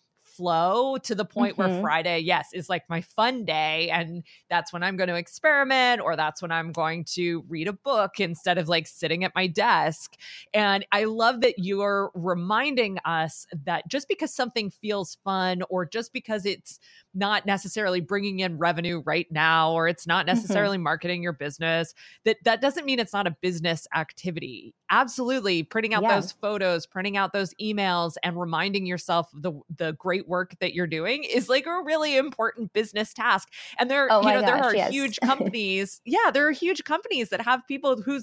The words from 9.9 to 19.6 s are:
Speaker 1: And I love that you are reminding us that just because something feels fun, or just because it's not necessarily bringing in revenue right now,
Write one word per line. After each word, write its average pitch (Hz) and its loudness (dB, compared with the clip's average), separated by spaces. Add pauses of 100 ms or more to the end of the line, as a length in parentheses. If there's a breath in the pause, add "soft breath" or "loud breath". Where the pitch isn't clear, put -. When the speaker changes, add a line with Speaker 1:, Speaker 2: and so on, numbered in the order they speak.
Speaker 1:
And 202 2
I 208 2
love 226 2
that 247 2
you 196 -2
are 202 2
reminding 196 0
us 160 -2 (180)
that 170 -4
just 277 -4
because - -4
something 226 -2
feels 202 -4
fun, 185 0
or 180 -2
just 226 -8
because 214 -4
it's - -6 (340 soft breath)
not 202 0
necessarily 196 0
bringing 196 -2
in 175 -2
revenue 170 0
right 165 0
now, 160 4